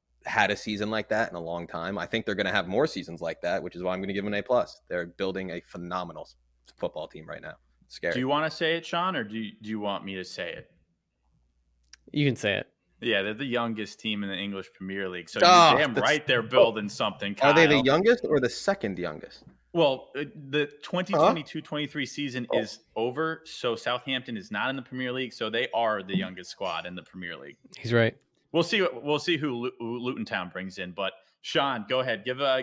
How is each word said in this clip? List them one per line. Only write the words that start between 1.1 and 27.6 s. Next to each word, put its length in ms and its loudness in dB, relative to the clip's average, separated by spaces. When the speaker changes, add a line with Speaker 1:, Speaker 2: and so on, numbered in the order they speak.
Speaker 1:
in 60 -10
a 40 -8
long 260 -6
time. 320 -6
I 80 -6
think 200 -4
they're 80 -2
gonna 180 0
have 160 0
more 180 2
seasons 340 -8
like 220 -6
that, 200 -2
which 140 -8
is 60 -8
why 100 -2
I'm 80 -4
gonna 120 -4
give 120 -2
them 80 -4
an 60 -2
A 40 -2
plus. 460 0
They're 180 -2
building 440 -4
a 160 -8
phenomenal 560 -8
s-, 140 -20
football 320 -6
team 180 -16
right 160 -12
now. 120 -12
Scary. 260 -2
Speaker 2:
Do 60 0
you 80 -2
wanna 220 2
say 260 0
it, 100 -6
Sean, 300 -2
or 80 -2
do 140 -8
you, 140 -6
do 80 -12
you 100 -4
want 240 -2
me 120 -6
to 80 -6
say 280 -8
it? 180 -14
Speaker 3:
You 140 2
can 100 2
say 180 0
it. 120 -2
Speaker 2:
Yeah, 220 2
they're 120 -2
the 100 -6
youngest 560 -2
team 220 -2
in 80 -4
the 60 -6
English 360 -6
Premier 360 -6
League, 200 -10
so 140 -2
Speaker 1:
Oh, 280 10
Speaker 2:
you're 100 6
damn 140 2
Speaker 1:
that's 120 2
Speaker 2:
right 200 2
they're 140 4
Speaker 1:
oh. 80 -4
Speaker 2:
building 400 6
something, 540 -2
Speaker 1:
Are 100 8
they 140 8
the 100 6
Speaker 2:
Kyle. 80 4
Speaker 1:
youngest 400 4
or 160 2
the 80 4
second 500 -2
youngest? 460 -8
Speaker 2:
Well, 420 2
uh, 80 -4
the 160 2
twenty 300 -4
twenty-two 480 2
twenty-three 460 -4
season 460 -6
Speaker 1:
Huh? 60 4
Oh. 40 0
Speaker 2:
is 160 -10
over, 500 -2
so 300 -4
Southampton 600 -4
is 160 -10
not 180 -2
in 60 -4
the 60 -8
Premier 300 -6
League, 200 -4
so 180 -4
they 240 0
are 280 2
the 140 -2
youngest 340 -6
squad 360 -4
in 80 -10
the 80 -10
Premier 340 -12
League. 200 -16